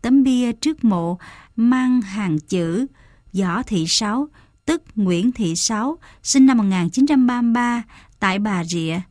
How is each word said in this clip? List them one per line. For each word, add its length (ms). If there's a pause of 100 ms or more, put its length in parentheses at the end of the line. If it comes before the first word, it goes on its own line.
Tấm 220
bia 280
trước 320
mộ 340 (380)
mang 460
hàng 380
chữ 460 (480)
Võ 300
Thị 240
Sáu, 400 (380)
tức 180 (120)
Nguyễn 360
Thị 240
Sáu, 420 (260)
sinh 220
năm 120
một 60
nghìn 260
chín 180
trăm 200
ba 140
mươi 100
ba 320 (360)
tại 200
Bà 240
Rịa 360 (120)